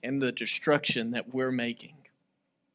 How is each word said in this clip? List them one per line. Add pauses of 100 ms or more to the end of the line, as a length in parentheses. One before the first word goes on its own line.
in
the
destruction
that
we're
making. (800)